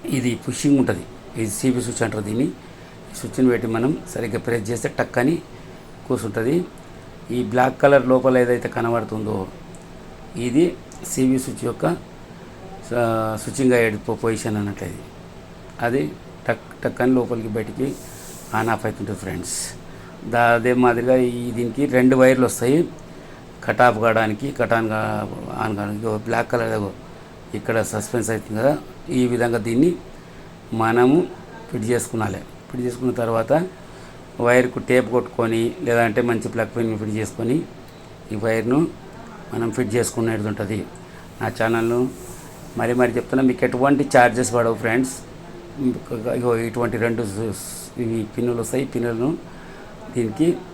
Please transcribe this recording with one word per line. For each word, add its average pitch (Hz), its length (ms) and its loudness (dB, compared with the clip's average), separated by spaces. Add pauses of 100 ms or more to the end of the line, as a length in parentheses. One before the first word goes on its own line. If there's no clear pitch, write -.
ఇది 123 340 0 (100)
పుషింగ్ 143 300 4
ఉంటుంది, 117 260 0 (320)
ఇది 110 140 -2
సీవీ 123 320 0
స్విచ్ 113 200 -4
అంటారు 107 200 -2
దీన్ని. 110 220 -2
ఈ - 720 -12
స్విచ్ని 127 320 2
పెట్టి 117 200 2
మనం 120 280 0 (180)
సరిగ్గా 113 240 -4
ప్రెస్ 117 320 -2
చేస్తే 120 180 -4 (100)
టక్ 117 200 0
అని 156 200 2 (720)
కూర్చుంటుంది. 113 560 0 (680)
ఈ 123 120 -2
బ్లాక్ 123 380 2
కలర్ 139 260 8
లోపల 127 320 6
ఏదైతే 120 300 4
కనబడుతుందో 110 800 -2 (920)
ఇది 127 400 2 (300)
సీవీ 131 320 2
స్విచ్ 120 260 -6
యొక్క, 120 220 -2 (1080)
ఆ, 113 480 0
స్విచ్చింగ్ 127 300 2
అయ్యే 117 180 6
పొ-, 104 280 -4
పొజిషన్ 110 380 -2
అన్నట్లు 101 300 -4
ఇది. - 120 -10 (840)
అది 123 320 0 (360)
టక్ - 360 -6
టక్ 127 180 -2
అని 127 120 4
లోపలికి 113 340 0
బయటికి 107 460 -4 (600)
ఆన్ 113 140 2
ఆఫ్ 113 180 0
అవుతుంటుంది 101 320 -4
ఫ్రెండ్స్. 92 520 -6 (600)
దా-, 117 240 6
అదే 120 200 4
మాదిరిగా 123 420 4
ఈ 120 340 0
దీనికి 120 360 -2
రెండు 127 300 6
వైర్లు 127 300 8
వస్తాయి, 139 420 2 (760)
కట్ 110 160 0
ఆఫ్ 123 160 8
కావడానికి, 110 560 2
కట్ 117 200 2
ఆన్ 113 160 2
కా-, 107 680 -4
ఆన్ 107 220 -2
కావడానికి. 104 300 -4
ఇగో 107 120 0
బ్లాక్ 113 320 -2
కలర్ 113 220 0
ఏదో 101 200 -2 (640)
ఇక్కడ 110 280 0
సస్పెన్స్ 107 480 -2
అవుతుంది 107 300 -4
కదా, 139 180 4 (320)
ఈ 127 160 4
విధంగా 117 320 2
దీన్ని 120 360 4 (800)
మనము 123 540 6 (460)
ఫిట్ 110 120 -4
చేసుకునాలి. 110 540 -2 (320)
ఫిట్ 123 120 -6
చేసుకున్న 123 300 -2
తర్వాత 117 540 2 (760)
వైర్కు 123 380 6
టేప్ 117 320 4
కొట్టుకొని, 117 720 0
లేదంటే 117 420 2
మంచి 117 260 0
ప్లగ్ 110 280 -2
పిన్ 113 220 0
ఫిట్ 107 120 -4
చేసుకొని 113 520 -2 (680)
ఈ 110 40 -6
వైర్ను 113 520 2 (640)
మనం 117 160 -2
ఫిట్ 113 240 -2
చేసుకునేది 113 540 0
ఉంటుంది. 101 380 -4 (540)
నా 110 120 -4 (100)
ఛానల్ను 117 680 0 (460)
మరీ 117 160 0
మరీ 120 200 4
చెప్తున్నా, 131 320 0
మీకు 127 200 4
ఎటువంటి 135 400 4
ఛార్జెస్ 120 500 4
పడవు 117 200 4
ఫ్రెండ్స్. 117 380 0 (1200)
ఇగో 120 220 2
ఇటువంటి 117 400 -2
రెండు 117 260 0
స్-, 104 360 -4
స్-, - 420 -12
ఇవి 113 260 -2 (100)
పిన్నులు 120 240 0
వస్తాయి. 127 240 -2
ఈ - 20 -4
పిన్నులను 120 500 -2 (800)
దీనికి 147 400 2 (180)